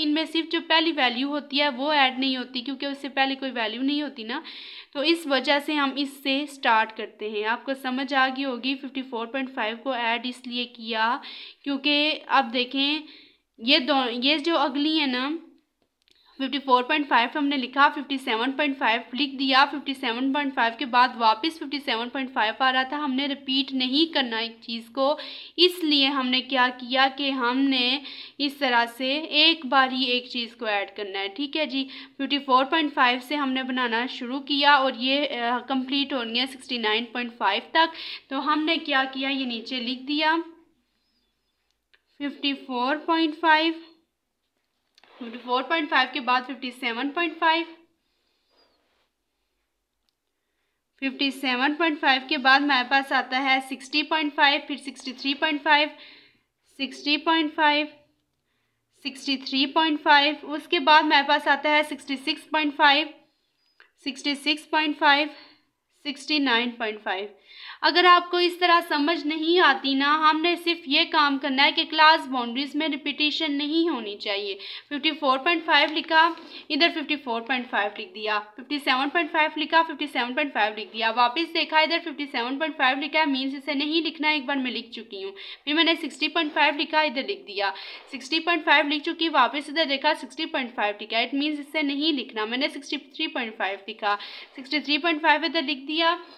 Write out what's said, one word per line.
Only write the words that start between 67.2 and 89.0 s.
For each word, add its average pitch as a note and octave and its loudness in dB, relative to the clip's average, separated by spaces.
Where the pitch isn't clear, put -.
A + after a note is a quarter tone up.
अगर E4 4
आपको F4 6
इस F4 2
तरह E4+ 6
समझ E4 0
नहीं D#4+ 2
आती C4+ 4
ना, C#4+ 2
हमने D#4 4
सिर्फ E4+ -2
ये D4+ 4
काम D4 2
करना C#4 2
है D4+ 6
कि E4 -2
क्लास D#4 6
बाउंड्रीज B3+ -4
में D#4 0
रिपीटिशन D4+ -2
नहीं D4+ 0
होनी A3 -6
चाहिए। G3+ -4
फिफ्टी D4 0
फ़ोर C4+ 0
पॉइंट E4+ 0
फ़ाइव D4+ 4
लिखा, D#4+ 4
इधर E4 2
फिफ्टी D4+ -4
फ़ोर A#3 -4
पॉइंट B3 -4
फ़ाइव G#3 -2
लिख G#3+ -12
दिया, G#3+ -4
फिफ्टी C4+ -8
सेवन C#4 0
पॉइंट D#4+ -2
फ़ाइव D#4 2
लिखा, D#4+ 2
फिफ्टी D4+ -4
सेवन B3 -4
पॉइंट C#4+ -2
फ़ाइव G#3+ 0
लिख G#3 -12
दिया। A3 0
वापस B3 0
देखा, D#4 2
इधर D#4+ 2
फिफ्टी C#4+ -8
सेवन C4 -4
पॉइंट D#4 -4
फ़ाइव C4+ 2
लिखा D#4 -2
है, D#4+ 4
मीन्स C4+ -2
इसे C#4+ -6
नहीं D4+ 0
लिखना, D4+ -2
एक D4 -2
बार C#4+ -2
मैं B3+ -2
लिख A#3 -8
चुकी G#3 -12
हूँ। G3 -10
फिर C#4+ -2
मैंने E4 4
सिक्सटी D#4 -6
पॉइंट D#4 -2
फ़ाइव D4 2
लिखा, D#4 0
इधर C4+ -4
लिख - -6
दिया, G3 -4
सिक्सटी D4+ -4
पॉइंट E4+ 0
फ़ाइव D4+ 6